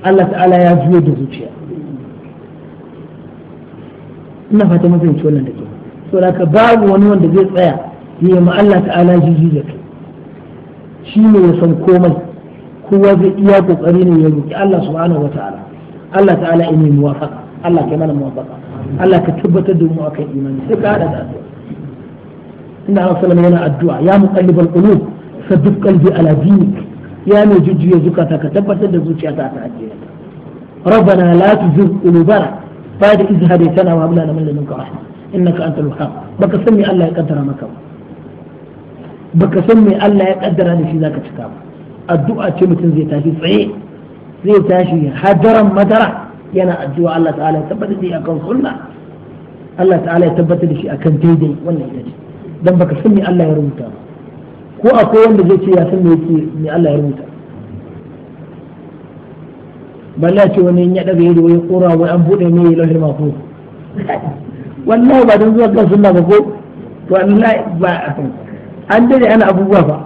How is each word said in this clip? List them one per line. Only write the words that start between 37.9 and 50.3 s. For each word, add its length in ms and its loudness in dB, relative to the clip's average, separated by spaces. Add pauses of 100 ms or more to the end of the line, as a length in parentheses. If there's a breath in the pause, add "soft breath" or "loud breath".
Baka 240 2 (100)
san 160 4
me 160 2
Allah 240 2
ya 160 -2
kaddara 400 -2
da 80 -2
shi 80 -4
zaka 240 -4
cika 240 -16
ba. 120 -16 (520)
Addu'a 480 -4
ce 80 0
mutum 320 0
zai 80 -2
tashi 320 -4
tsaye, 320 -2 (800)
zai 160 4
tashi 480 0
hadaran 640 2
madara 560 -2 (220)
yana 260 0
addu'a 400 -4
Allah 160 0
ta'ala 240 -4
ya 80 -8
tabbatar 260 -6
da 60 -8
shi 140 -6
akan 340 -6
sunna. 240 -2 (1040)
Allah 240 2
ta'ala 240 0
ya 80 0